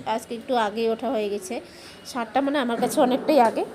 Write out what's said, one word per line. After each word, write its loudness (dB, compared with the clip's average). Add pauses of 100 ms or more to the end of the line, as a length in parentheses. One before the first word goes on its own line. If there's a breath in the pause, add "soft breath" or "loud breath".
আজকে -4
একটু -4
আগেই 0
ওঠা -2
হয়ে -2
গেছে, -6 (440 loud breath)
সাতটা -2
মানে 0
আমার 0
কাছে 0
অনেকটাই 4
আগে। 4 (120)